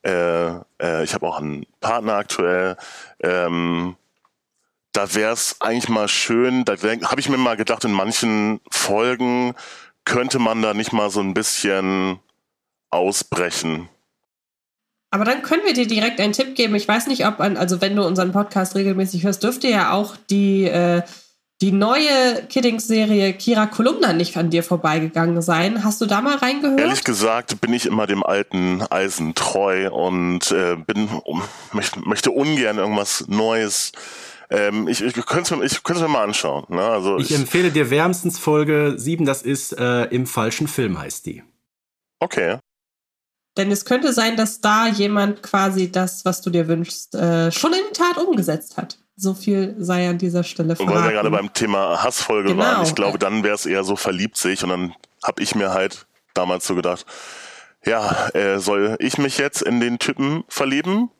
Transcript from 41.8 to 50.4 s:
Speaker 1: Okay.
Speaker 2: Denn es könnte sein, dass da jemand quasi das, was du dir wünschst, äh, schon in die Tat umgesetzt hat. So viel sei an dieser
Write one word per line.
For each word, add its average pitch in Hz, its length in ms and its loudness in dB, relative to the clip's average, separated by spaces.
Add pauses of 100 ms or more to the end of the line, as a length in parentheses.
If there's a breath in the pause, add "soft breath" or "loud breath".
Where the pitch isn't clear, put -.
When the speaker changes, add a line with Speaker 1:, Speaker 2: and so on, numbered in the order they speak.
Speaker 1:
Okay. 104 400 0 (960)
Speaker 2:
Denn 196 140 0
es 202 140 0
könnte 262 280 2
sein, 226 240 2
dass 220 240 0
da 220 280 4
jemand 202 560 0
quasi 190 460 0
das, 185 340 -2
was 185 180 -2
du 180 80 -2
dir 170 160 2
wünschst, 165 480 -4
äh, 165 380 2
schon 320 200 0
in 381 60 2 (100)
die - 80 -10
Tat 349 220 2
umgesetzt 233 580 -2
hat. - 220 -10 (180)
So 190 160 -2
viel 196 460 0
sei 180 320 0
an 175 80 -2
dieser 175 240 0